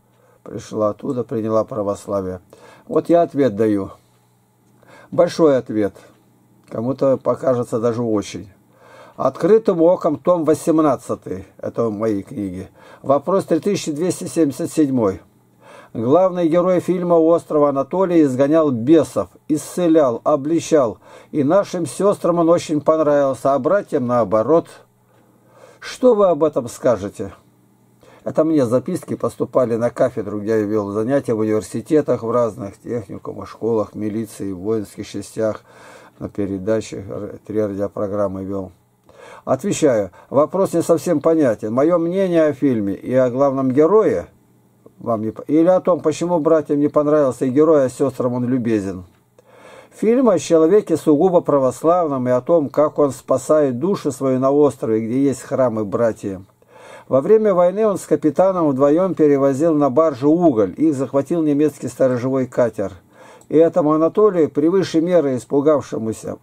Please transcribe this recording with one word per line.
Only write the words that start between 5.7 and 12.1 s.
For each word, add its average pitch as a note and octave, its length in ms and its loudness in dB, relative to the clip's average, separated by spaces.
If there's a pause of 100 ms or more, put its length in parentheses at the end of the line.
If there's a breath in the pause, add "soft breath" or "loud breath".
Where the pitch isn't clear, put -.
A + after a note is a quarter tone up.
Кому-то B2+ 500 -2
покажется B2 600 -2
даже A#2 220 -2
очень. G#2+ 480 -4 (680 loud breath)
«Открытым F3+ 640 2
оком», E3+ 340 2
том E3+ 300 0
восемнадцатый. C#3+ 1000 -2 (120)
Это A2 260 -6
в A2+ 80 -2
моей G#2 320 -4